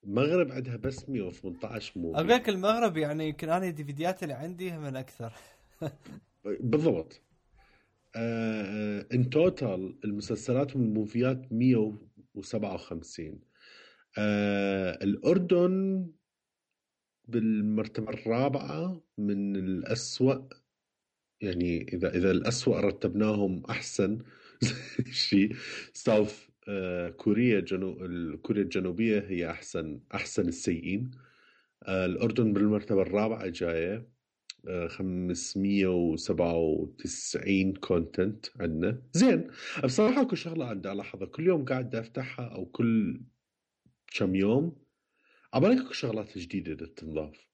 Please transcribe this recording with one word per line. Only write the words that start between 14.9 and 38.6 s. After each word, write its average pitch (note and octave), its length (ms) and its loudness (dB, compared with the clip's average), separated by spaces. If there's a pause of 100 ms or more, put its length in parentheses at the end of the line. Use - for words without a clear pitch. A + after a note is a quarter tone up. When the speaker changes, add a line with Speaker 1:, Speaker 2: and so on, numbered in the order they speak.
Speaker 1:
الأردن F3+ 1040 2 (1200)
بالمرتبة A2 840 0
الرابعة C#3 920 -2 (160)
من G2+ 380 -2
الأسوأ. G#2 920 0 (960)
يعني، F2 400 0 (120)
إذا، F2 220 0
إذا F#2 160 4
الأسوأ G#2+ 480 2
رتبناهم G2+ 840 0
أحسن G#2 540 -2 (400)
<laughs> - 520 -2
شيء، G#2+ 440 4 (380)
ساوث، G#2+ 540 2 (220)
آه، F#2 400 -2
كوريا، A2 500 4
جنو-، F#2 420 -4
ال-، F2 400 -6
كوريا G#2 200 0
الجنوبية F#2+ 580 2
هي F2 320 -4
أحسن، D#2+ 480 -8 (140)
أحسن G2 340 -2
السيئين. F2 640 -4 (720)
آه، F#2+ 220 0
الأردن A2 480 2
بالمرتبة G#2 480 2
الرابعة G#2 460 0
جاية، F2 640 -2 (580)
آه، F2 200 -4
خمسمية F#2+ 1000 0
وسبعة E2+ 680 2
وتسعين F#2 1160 0
content F#2 720 0 (140)